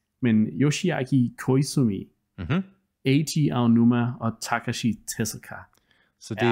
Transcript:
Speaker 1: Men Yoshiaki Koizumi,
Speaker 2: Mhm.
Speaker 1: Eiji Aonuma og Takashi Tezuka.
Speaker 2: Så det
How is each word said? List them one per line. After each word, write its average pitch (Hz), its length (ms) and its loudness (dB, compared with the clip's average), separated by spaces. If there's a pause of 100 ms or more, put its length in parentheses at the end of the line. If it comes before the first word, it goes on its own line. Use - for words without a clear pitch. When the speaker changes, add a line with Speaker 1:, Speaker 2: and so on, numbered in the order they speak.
(200)
Speaker 1:
Men 110 260 4
Yoshiaki 143 920 0
Koizumi, 131 680 0 (300)
Speaker 2:
Mhm. 117 240 -2 (420)
Speaker 1:
Eiji 147 440 0
Aonuma 120 720 2
og 113 200 -4
Takashi - 600 -4 (160)
Tezuka. 113 380 -8 (640)
Speaker 2:
Så - 160 -12
det 104 180 -4